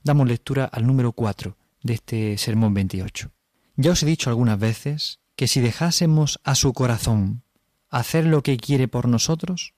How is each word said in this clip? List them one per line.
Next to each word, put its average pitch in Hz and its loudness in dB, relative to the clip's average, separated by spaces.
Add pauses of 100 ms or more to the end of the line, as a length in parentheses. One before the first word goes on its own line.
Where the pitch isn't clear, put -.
Damos 143 4
lectura 131 -2
al 117 -2
número 127 2
cuatro 104 -6 (260)
de 120 -2
este 107 -4
sermón 110 2
veintiocho. 95 -4 (440)
"Ya 147 4
os 170 2
he 151 0
dicho 156 0
algunas 117 2
veces 113 -4 (160)
que 131 -2
si 131 0
dejásemos 156 2
a 139 0
su 131 2
corazón 113 0 (460)
hacer 160 0
lo 156 4
que 135 0
quiere 131 0
por 120 -2
nosotros 165 -2